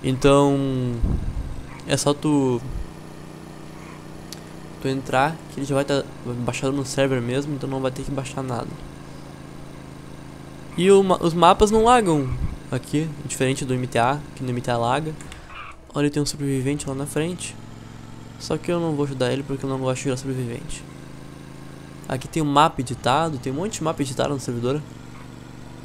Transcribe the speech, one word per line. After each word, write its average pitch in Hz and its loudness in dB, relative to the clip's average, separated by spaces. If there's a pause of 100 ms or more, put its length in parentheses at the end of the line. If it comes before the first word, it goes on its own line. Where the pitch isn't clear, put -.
Então, 139 6 (1300)
é 143 2
só 143 4
tu, 143 4 (2250)
tu - -4
entrar, 135 2 (160)
que - -6
ele 139 -2
já 139 0
vai 139 4
tá 143 2 (440)
baixado 135 0
no 139 -2
server 135 2
mesmo, 135 -2
então 135 -4
não 135 -2
vai 131 0
ter 135 -6
que 139 -4
baixar 139 -4
nada. 123 -4 (2000)
E 180 8
o 196 10
ma-, 185 4
os 170 4
mapas 185 8
não 220 6
lagam 175 6 (380)
aqui, 147 0 (200)
diferente 135 0
do 127 2
M 127 0
T 123 0
A, 127 4 (160)
que - -8
no 127 -2
M 123 0
T 123 0
A 120 2
laga. 135 2 (800)
Olha, 147 2
tem 147 2
um 143 0
sobrevivente 139 0
lá 135 -4
na 139 -4
frente. 170 -4 (840)
Só - -2
que 156 -2
eu 170 2
não 160 0
vou 143 2
ajudar 131 0
ele 131 0
porque 139 -4
eu - -2
não 135 -2
gosto 131 0
de - -6
jogar 131 0
sobrevivente. 127 -6 (1300)
Aqui 135 -4
tem - 0
um 151 2
mapa 147 6
editado, 135 2
tem 131 -4
um 135 -4
monte 190 -2
de - -6
mapa 160 0
editado 131 0
no 135 -2
servidor. 123 0 (1040)